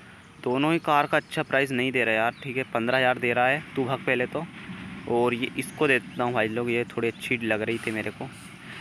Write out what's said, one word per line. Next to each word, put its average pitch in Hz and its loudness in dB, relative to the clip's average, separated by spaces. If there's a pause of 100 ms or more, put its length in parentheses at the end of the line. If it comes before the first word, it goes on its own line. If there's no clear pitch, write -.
(440)
दोनों 139 2
ही 165 2
कार 147 4
का 156 2
अच्छा 151 -2
price 135 2
नहीं 131 0
दे 123 4
रहा 110 2
यार, 113 2 (100)
ठीक 127 -6
है। 131 -2
पन्द्रह 123 0
हज़ार 127 4
दे 123 0
रहा 123 4
है, 143 2 (140)
तू 135 0
भाग 127 -2
पहले 123 0
तो। 160 -6 (640)
और 120 4
ये 123 -2 (100)
इसको 147 0
देता 123 2
हूँ 123 0
भाई 110 2
लोग, 120 -2
ये 120 2 (120)
थोड़ी 117 0
अच्छी - -4
लग 110 0
रही 113 -2
थी 113 -4
मेरे 107 -4
को 127 -8 (560)